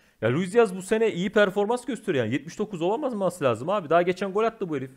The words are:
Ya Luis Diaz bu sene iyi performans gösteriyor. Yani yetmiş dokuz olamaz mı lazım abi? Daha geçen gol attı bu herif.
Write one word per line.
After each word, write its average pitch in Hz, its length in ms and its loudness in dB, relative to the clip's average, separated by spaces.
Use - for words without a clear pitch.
Ya 117 120 2
Luis 185 200 -2
Diaz 220 220 4
bu 185 60 -10
sene 220 320 0
iyi 185 180 -2
performans 208 540 2
gösteriyor. 170 400 -2
Yani 110 80 -2
yetmiş 147 260 -6
dokuz 202 220 -4
olamaz 233 320 0
mı 196 160 0
lazım 127 280 0
abi? 190 200 -2
Daha 170 120 6
geçen 180 320 -2
gol 214 100 2
attı 220 260 -2
bu 156 80 -4
herif. 131 200 -8